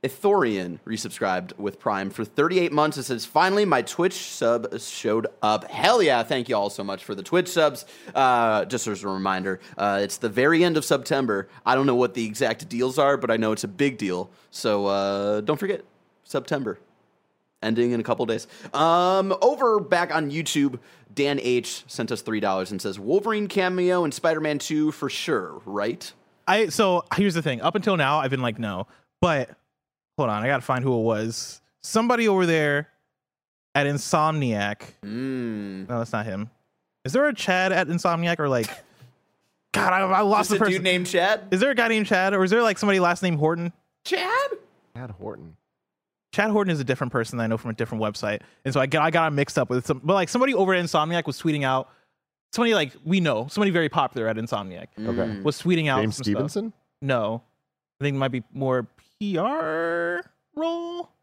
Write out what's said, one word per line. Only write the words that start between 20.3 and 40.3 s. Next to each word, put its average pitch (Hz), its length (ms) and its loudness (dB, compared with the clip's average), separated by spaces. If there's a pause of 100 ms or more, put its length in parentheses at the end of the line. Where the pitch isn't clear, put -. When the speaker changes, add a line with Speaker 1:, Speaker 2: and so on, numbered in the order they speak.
Speaker 1:
YouTube, 143 480 0 (340)
Dan 143 260 0
H 123 460 -2
sent 117 240 -6
us 113 100 -4
three 110 200 -2
dollars 95 320 0
and 95 100 -8
says, 98 160 -6
"Wolverine 208 480 0
cameo 180 580 0
in 147 60 0
Spider-Man 156 480 0
Two 151 320 0
for 147 180 -6
sure, 92 560 -4
right?" 101 480 -4 (360)
Speaker 2:
I, 202 220 2
so 180 340 2 (100)
here's 196 200 2
the 165 80 -2
thing. 127 180 -4
Up 160 160 0
until 196 200 0
now, 147 220 2
I've 135 140 -2
been 131 100 -2
like, 117 160 -2
"No." 101 300 -6 (320)
But 156 300 2 (680)
hold 135 100 2
on, 107 140 -2
I 123 60 0
gotta 135 140 2
find 127 200 -2
who 127 160 2
it 110 60 0
was. 113 560 -4 (220)
Somebody 233 440 2
over 190 200 4
there 151 420 0 (880)
at 143 100 4
Insomniac. 139 920 0 (240)
Speaker 1:
Mm. 107 840 -8
Speaker 2:
No, 120 120 -4
that's 117 120 -6
not 110 140 -4
him. 104 240 -8 (540)
Is 131 80 -8
there 277 160 4
a 262 60 0
Chad 185 380 0
at 175 140 2
Insomniac 170 540 0
or, 143 80 0
like, 120 180 2 (560)
<laughs> - 500 -20
God, - 200 2
I, 185 80 4
I 190 220 4
lost 208 180 6